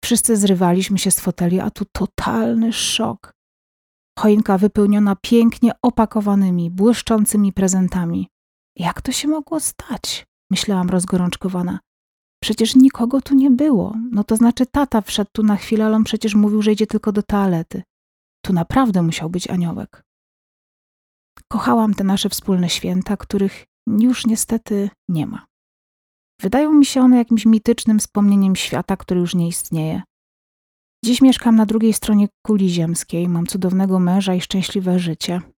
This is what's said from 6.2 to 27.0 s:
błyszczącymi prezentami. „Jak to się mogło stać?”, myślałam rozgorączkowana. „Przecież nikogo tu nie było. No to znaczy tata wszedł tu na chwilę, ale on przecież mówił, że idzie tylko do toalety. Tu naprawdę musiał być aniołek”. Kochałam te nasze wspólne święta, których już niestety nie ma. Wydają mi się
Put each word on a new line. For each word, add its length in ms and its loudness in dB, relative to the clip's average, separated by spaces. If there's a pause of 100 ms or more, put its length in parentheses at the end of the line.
błyszczącymi 840 0
prezentami. 720 -2 (500)
„Jak 240 -6
to 100 -6
się 160 -4
mogło 320 -4
stać?”, 680 -10 (260)
myślałam 380 -2
rozgorączkowana. 920 -4 (640)
„Przecież 320 0
nikogo 460 4
tu 140 0
nie 160 4
było. 440 2 (160)
No 120 0
to 120 0
znaczy 300 2
tata 360 -2
wszedł 320 -4
tu 100 -2
na 120 2
chwilę, 300 0
ale 100 2
on 80 4
przecież 320 -2
mówił, 260 2
że 100 2
idzie 160 0
tylko 240 -4
do 120 -2
toalety. 600 -2 (640)
Tu 80 -2
naprawdę 480 2
musiał 280 -2
być 200 -8
aniołek”. 540 -6 (1400)
Kochałam 460 0
te 100 -4
nasze 260 0
wspólne 400 -2
święta, 480 -4
których 480 -4 (220)
już 380 0
niestety 640 -2 (200)
nie 180 -2
ma. 180 -12 (960)
Wydają 320 0
mi 120 6
się 160 0